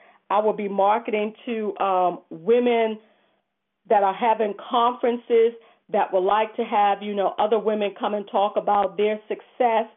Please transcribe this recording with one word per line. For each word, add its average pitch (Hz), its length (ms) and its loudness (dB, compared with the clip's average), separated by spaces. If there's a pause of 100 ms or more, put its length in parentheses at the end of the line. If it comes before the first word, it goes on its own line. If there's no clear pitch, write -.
(300)
I 196 100 0
will 214 140 2
be 208 140 -6
marketing 214 680 0 (120)
to, 220 320 -6
um, 190 420 0 (100)
women 226 680 0 (920)
that 208 140 4
are 190 100 2
having 220 400 0 (160)
conferences 240 840 2 (360)
that 190 240 -2
would 185 100 2
like 214 320 0
to 233 80 -2
have, 202 380 0
you 208 140 -8
know, 190 240 -2
other 214 180 2
women 202 420 -2
come 214 140 -4
and 208 180 -6
talk 202 240 0
about 196 400 0
their 214 320 -2
success 226 680 -2